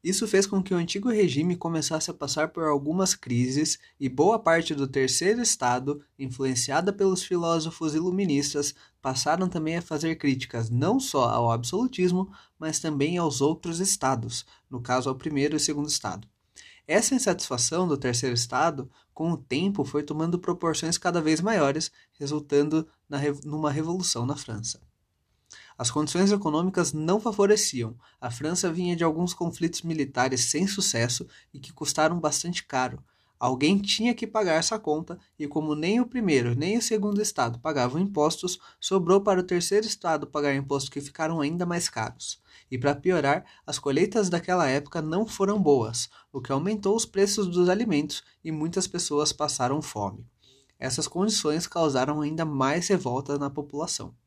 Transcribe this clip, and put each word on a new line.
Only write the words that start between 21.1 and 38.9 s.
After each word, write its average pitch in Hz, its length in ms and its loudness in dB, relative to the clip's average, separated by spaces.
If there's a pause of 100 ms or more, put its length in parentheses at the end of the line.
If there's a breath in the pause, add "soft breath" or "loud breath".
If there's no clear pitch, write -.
vez 156 180 2
maiores, 165 500 2 (220 soft breath)
resultando 147 720 0 (220 soft breath)
na 143 80 -6
rev-, 143 260 -2
numa 147 280 -2
revolução 160 560 -2
na - 100 -2
França. - 460 -10 (960 loud breath)
As 120 140 -4
condições 175 400 2
econômicas 175 640 0
não 160 280 0
favoreciam. 196 760 2 (240 soft breath)
A 120 100 -6
França 160 420 -2
vinha 175 220 -2
de 165 80 0
alguns 170 320 0
conflitos 170 480 -4
militares 131 640 0
sem 185 240 0
sucesso 120 580 -2 (260 loud breath)
e 143 60 -18
que - 140 -18
custaram 160 460 0
bastante 165 460 -2
caro. 127 380 -4 (380)
Alguém 131 380 4
tinha 220 360 0
que 233 120 -6
pagar 196 280 0
essa 165 240 0
conta 165 400 -4 (180 soft breath)
e 147 120 -6
como 151 260 -2
nem 180 260 2
o 240 60 2
primeiro 147 480 2
nem 175 240 0
o 226 40 0
segundo 208 380 0
estado 120 380 -2
pagavam 143 420 0
impostos, 175 580 0 (220 loud breath)
sobrou 190 400 4